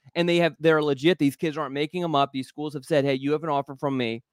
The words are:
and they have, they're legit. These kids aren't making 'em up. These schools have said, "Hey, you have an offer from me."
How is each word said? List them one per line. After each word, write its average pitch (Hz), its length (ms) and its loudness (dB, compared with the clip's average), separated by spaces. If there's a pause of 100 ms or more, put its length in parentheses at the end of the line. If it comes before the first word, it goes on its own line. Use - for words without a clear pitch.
(160)
and 170 140 0
they 170 80 4
have, 165 220 2
they're 156 240 4
legit. 147 360 2
These 139 160 2
kids 151 220 -4
aren't 139 160 -6
making 156 300 -4
'em 160 120 -2
up. 139 160 2
These 131 160 -8
schools 147 280 -10
have 135 100 -12
said, 147 200 2
"Hey, 139 100 2
you 139 180 -2
have 151 100 -2
an 165 60 -4
offer 139 260 -2
from 135 220 -4
me." 117 360 -4